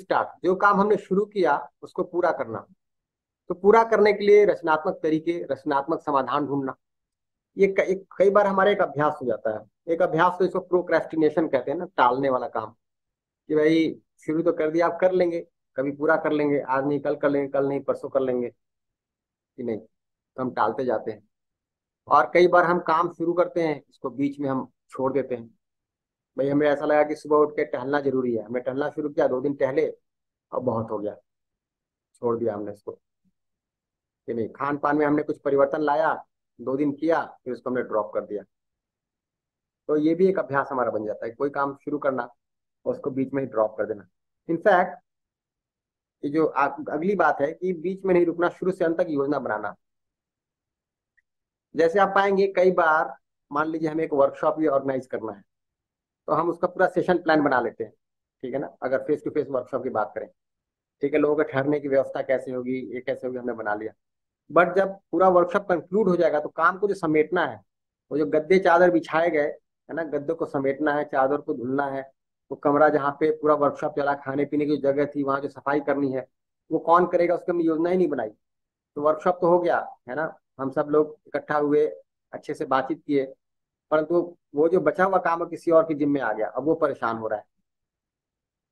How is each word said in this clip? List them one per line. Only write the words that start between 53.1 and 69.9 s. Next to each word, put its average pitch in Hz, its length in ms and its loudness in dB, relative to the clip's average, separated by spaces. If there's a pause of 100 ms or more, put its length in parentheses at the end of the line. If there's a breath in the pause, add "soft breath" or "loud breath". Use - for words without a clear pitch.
मान 151 160 -2
लीजिए 160 220 -4
हमें 160 140 -2
एक 165 100 -6
वर्कशॉप 139 420 2
भी 156 120 0
ऑर्गेनाइज 135 380 -2
करना 110 260 -8
है, 98 100 -16 (840)
तो 151 60 0
हम 165 160 0
उसका 170 180 -2
पूरा 180 200 2
सेशन 180 300 2
प्लान 156 240 4
बना 135 200 2
लेते 113 220 -4
हैं, 110 100 -14 (480)
ठीक 123 120 -10
है 135 60 -2
ना, 165 220 -12
अगर 131 240 -2
face 151 220 -2
to 147 80 -8
face 139 140 -4
वर्कशॉप 127 340 -4
की 131 60 -4
बात 110 260 -2
करें, 107 140 -10 (720)
ठीक 143 120 -2
है, 151 60 2
लोगों 147 240 2
के 147 80 -8
ठहरने 143 280 0
की 143 80 -8
व्यवस्था 135 340 0
कैसे 135 300 -2
होगी, 127 420 -6
ये 123 80 -8
कैसे 131 260 -6
होगी, 123 120 -8
हमने 120 140 -6
बना 107 220 -4
लिया। 107 180 -8 (580)
But 175 240 4
जब 190 140 2
पूरा 185 400 2
वर्कशॉप 180 400 2
कंक्लूड 185 400 0
हो 175 60 2
जाएगा, 156 240 2
तो 151 100 -8
काम 175 280 0
को 202 100 0
जो 202 60 0
समेटना 156 520 0
है, 117 160 -8 (500)
वो 139 60 -2
जो 151 80 0
गद्दे 156 340 2
चादर 180 320 6
बिछाए 165 380 0
गए, 151 180 0 (420)
है 131 40 -12